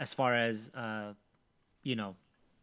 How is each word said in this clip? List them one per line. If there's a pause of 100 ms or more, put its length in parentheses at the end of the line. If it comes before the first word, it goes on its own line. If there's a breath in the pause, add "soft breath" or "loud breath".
as
far
as,
uh, (680)
you
know, (460)